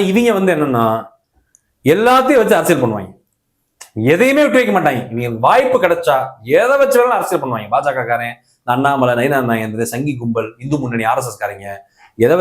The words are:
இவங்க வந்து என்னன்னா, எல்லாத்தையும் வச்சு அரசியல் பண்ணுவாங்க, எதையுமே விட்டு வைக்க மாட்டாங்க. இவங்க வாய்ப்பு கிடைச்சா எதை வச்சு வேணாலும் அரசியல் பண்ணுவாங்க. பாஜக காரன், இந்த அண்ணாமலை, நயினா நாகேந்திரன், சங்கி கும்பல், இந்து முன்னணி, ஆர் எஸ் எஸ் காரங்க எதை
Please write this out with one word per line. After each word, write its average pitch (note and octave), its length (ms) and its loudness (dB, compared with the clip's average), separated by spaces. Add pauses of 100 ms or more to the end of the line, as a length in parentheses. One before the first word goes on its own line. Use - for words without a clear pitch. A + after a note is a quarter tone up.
(100)
இவங்க A#3 260 2
வந்து F#3+ 180 0
என்னன்னா, C3+ 300 0 (1120)
எல்லாத்தையும் B3+ 480 4
வச்சு G3 160 2
அரசியல் D#3 240 0
பண்ணுவாங்க, G#2 280 -4 (1040)
எதையுமே C4+ 300 2
விட்டு B3+ 160 2
வைக்க G#3 160 0
மாட்டாங்க. D3 240 0 (120)
இவங்க A#2+ 180 -6 (160)
வாய்ப்பு B3+ 380 2
கிடைச்சா E3+ 320 0 (440)
எதை B3+ 220 2
வச்சு A#3+ 160 2
வேணாலும் A#3+ 200 2
அரசியல் E3+ 240 -4
பண்ணுவாங்க. A2+ 320 -6
பாஜக C3+ 360 -2
காரன், A#2+ 260 -4 (240)
இந்த B2 160 -6
அண்ணாமலை, C3+ 440 0
நயினா C#3 200 0 (100)
நாகேந்திரன், A2 440 -4
சங்கி C#3 260 -6
கும்பல், A2+ 280 -4 (160)
இந்து C#3+ 180 -4
முன்னணி, A#2 300 -4
ஆர் C3 100 -2
எஸ் B2 100 -8
எஸ் - 100 -18
காரங்க G2+ 240 -10 (600)
எதை D#3+ 140 4